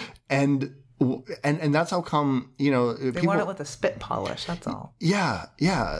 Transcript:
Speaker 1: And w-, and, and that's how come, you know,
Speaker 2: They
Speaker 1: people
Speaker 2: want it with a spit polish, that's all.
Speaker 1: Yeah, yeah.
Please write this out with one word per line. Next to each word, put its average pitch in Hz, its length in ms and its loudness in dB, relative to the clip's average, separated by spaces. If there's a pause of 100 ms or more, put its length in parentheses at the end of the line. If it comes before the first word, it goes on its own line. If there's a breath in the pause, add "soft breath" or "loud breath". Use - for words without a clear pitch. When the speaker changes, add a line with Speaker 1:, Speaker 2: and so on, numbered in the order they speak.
(300 loud breath)
Speaker 1:
And 139 460 0 (240)
w-, 131 240 0 (200)
and, 151 180 2
and 147 120 2
that's 165 160 2
how 175 140 0
come, 135 560 0
you 143 100 4
know, 123 240 2
Speaker 2:
They 131 180 -2
Speaker 1:
people 165 180 2
Speaker 2:
want 202 100 2
it - 80 0
with 190 120 -8
a 147 60 -8
spit - 320 -2
polish, - 480 -6
that's 175 220 -8
all. - 320 -8
Speaker 1:
Yeah, 165 480 0 (100)
yeah. 123 420 0